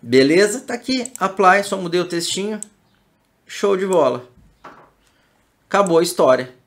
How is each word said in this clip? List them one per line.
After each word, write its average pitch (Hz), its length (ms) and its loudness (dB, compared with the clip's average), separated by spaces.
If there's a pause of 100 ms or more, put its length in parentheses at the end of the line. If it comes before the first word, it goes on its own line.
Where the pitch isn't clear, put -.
Beleza? 160 600 2
Tá 254 120 -10
aqui. 247 440 -6
Apply, 190 440 2
só 196 140 -6
mudei 180 240 -4
o 170 80 -4
textinho. 190 500 -6 (880)
Show 202 300 -2
de 190 100 -4
bola. 135 420 0 (1400)
Acabou 190 300 2
a 170 40 4
história. 131 500 0 (140)